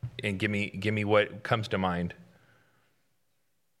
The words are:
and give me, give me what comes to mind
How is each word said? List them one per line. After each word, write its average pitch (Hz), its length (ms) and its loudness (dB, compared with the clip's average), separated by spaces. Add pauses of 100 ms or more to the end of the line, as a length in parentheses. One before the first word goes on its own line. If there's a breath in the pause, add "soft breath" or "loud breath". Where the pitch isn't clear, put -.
(240)
and 101 140 -2
give 104 140 0
me, 104 180 -2
give 104 240 -2
me 104 120 0
what 104 380 2
comes 110 260 0
to 101 80 0
mind 87 360 0 (1700 soft breath)